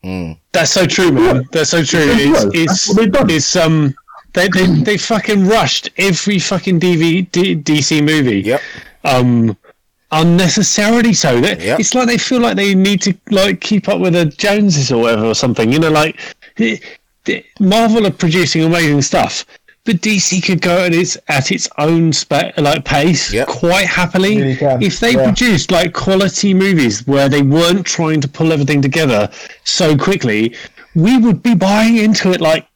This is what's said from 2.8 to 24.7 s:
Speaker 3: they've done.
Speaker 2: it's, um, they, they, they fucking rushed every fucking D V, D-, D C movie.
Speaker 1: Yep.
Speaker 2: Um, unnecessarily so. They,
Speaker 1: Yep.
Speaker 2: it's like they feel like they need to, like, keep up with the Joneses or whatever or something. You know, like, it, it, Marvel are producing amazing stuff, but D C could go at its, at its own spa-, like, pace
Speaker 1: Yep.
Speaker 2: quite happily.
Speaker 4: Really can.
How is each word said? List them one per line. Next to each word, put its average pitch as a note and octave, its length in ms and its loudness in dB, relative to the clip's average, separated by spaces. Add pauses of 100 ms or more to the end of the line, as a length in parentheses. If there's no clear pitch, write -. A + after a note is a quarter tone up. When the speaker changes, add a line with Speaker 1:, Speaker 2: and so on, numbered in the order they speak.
Speaker 3:
they've G#3+ 160 2
done. F#3 180 2
Speaker 2:
it's, D#3 260 -2
um, D#3 380 0 (400)
they, F3+ 140 0
they, F#3 180 0
they F3+ 320 0
fucking G#3 480 -2
rushed G3+ 500 0
every G3 440 0
fucking F#3 400 -2
D F3+ 160 2
V, E3 260 0
D-, F3+ 320 -2
D D3 260 0
C D3+ 220 0
movie. C#3 380 0
Speaker 1:
Yep. G#2 200 -2 (440)
Speaker 2:
Um, B2 520 2 (540)
unnecessarily G3 1040 2
so. B2+ 280 2
They, G#2 160 0 (100)
Speaker 1:
Yep. C3 140 0
Speaker 2:
it's - 140 -2
like B3+ 120 0
they A#3 120 0
feel B3 220 -2
like A3+ 160 0
they G3 180 0
need F#3+ 280 2
to, F#3+ 120 0 (160)
like, G3 300 0
keep - 280 -2
up F#3+ 120 -2
with F3+ 140 0
the F3 120 2
Joneses F#3 640 0
or A#2 120 2
whatever A2+ 240 0
or A2 80 0
something. A#2 380 0
You D3 60 2
know, D#3+ 120 2
like, D#3 280 0 (380)
it, A3 260 -2 (440)
it, - 180 -6 (160)
Marvel G#3+ 460 2
are F3+ 40 0
producing D#3+ 520 0
amazing D#3+ 400 0
stuff, - 420 -2 (400)
but G3+ 160 -2
D G#3+ 180 -2
C F3+ 220 -2
could F3+ 220 -2
go F3 220 0
at E3+ 100 0
its, F3 220 -2 (120)
at C#3+ 240 -2
its - 160 -6 (100)
own E3 340 2
spa-, D3 440 -4
like, D3+ 300 0
pace D3 460 0
Speaker 1:
Yep. B2 160 -2
Speaker 2:
quite F3 380 0
happily. F#3+ 520 0
Speaker 4:
Really C3 180 -2
can. C3 260 0